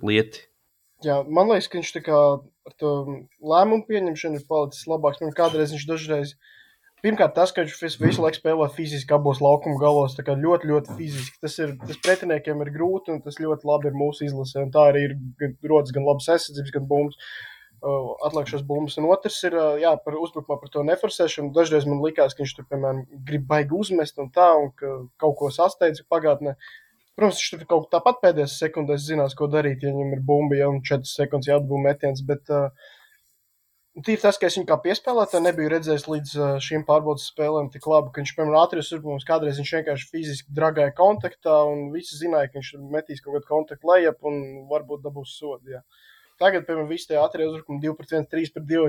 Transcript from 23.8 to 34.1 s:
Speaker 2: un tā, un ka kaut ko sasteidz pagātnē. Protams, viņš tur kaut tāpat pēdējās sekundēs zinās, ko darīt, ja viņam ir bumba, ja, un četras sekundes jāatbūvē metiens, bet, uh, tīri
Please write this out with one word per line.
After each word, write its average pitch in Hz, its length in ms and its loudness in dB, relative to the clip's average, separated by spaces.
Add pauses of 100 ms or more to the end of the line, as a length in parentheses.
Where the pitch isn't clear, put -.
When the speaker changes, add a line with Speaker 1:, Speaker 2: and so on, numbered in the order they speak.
Speaker 2:
un 139 140 -8
tā, 180 240 8
un 147 160 0
ka 139 240 -8 (220)
kaut 147 200 2
ko 143 140 -2
sasteidz 170 560 2
pagātnē. 147 480 0 (640)
Protams, 202 200 2
viņš - 140 -6
tur 160 120 -14
kaut 160 240 2
tāpat 170 320 2
pēdējās 151 400 2
sekundēs 147 460 -4
zinās, 147 260 0
ko 147 160 -4
darīt, 143 320 0
ja 139 80 -2
viņam 139 240 -4
ir 135 80 -4
bumba, 143 380 2
ja, 143 100 4
un 139 160 -2
četras 135 320 -4
sekundes 143 320 -2
jāatbūvē 139 380 2
metiens, 139 340 -2
bet, 139 220 -4 (100)
uh, 143 140 0 (1400)
tīri 220 160 0